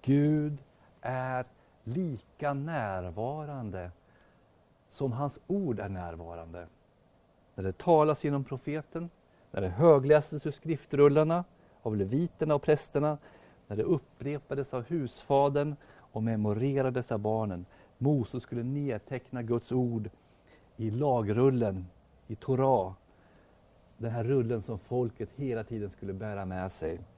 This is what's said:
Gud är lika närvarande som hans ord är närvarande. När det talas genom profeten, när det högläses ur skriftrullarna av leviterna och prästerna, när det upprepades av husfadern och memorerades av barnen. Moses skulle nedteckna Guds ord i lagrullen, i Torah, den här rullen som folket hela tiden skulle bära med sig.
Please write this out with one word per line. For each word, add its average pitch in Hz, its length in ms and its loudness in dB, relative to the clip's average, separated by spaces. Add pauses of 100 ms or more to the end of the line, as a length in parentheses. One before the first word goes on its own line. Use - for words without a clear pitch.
Gud 147 560 2 (440)
är 127 440 -4 (380)
lika 143 680 -6
närvarande 113 1400 -6 (960)
som 135 220 -4
hans 139 360 -6
ord 175 320 -2
är 101 100 -6
närvarande. 85 800 -10 (880)
När 95 80 -6
det 95 140 -2
talas 151 460 4
genom 143 200 0
profeten, 147 680 -8 (420)
när - 100 -4
det 95 80 -2
högläses 147 760 6
ur 151 60 -4
skriftrullarna 156 920 4 (380)
av 110 140 -2
leviterna 143 600 0
och 143 60 0
prästerna, 151 560 0 (500)
när 104 80 -6
det - 80 -2
upprepades 139 920 -4
av 123 100 -4
husfadern 143 920 2 (360)
och 110 120 -4
memorerades 120 880 0
av 110 80 -2
barnen. 104 460 -2 (320)
Moses 127 460 0
skulle 120 200 -6
nedteckna 127 800 -6
Guds 117 300 -2
ord 120 380 -2 (680)
i 110 140 -4
lagrullen, 117 960 2 (400)
i 110 80 -10
Torah, 127 580 0 (1040)
den 113 140 -6
här 117 120 -4
rullen 120 380 0
som 104 180 -8
folket 123 560 -4
hela 123 280 -4
tiden 107 260 -8
skulle 98 240 -10
bära 101 320 -8
med 92 260 -6
sig. 82 280 -8 (180)